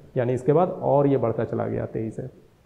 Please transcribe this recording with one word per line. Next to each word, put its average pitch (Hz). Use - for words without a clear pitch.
यानी 123
इसके 123
बाद 180
और 135
ये 139
बढ़ता 117
चला 110
गया 113
तेजी 113
से। 117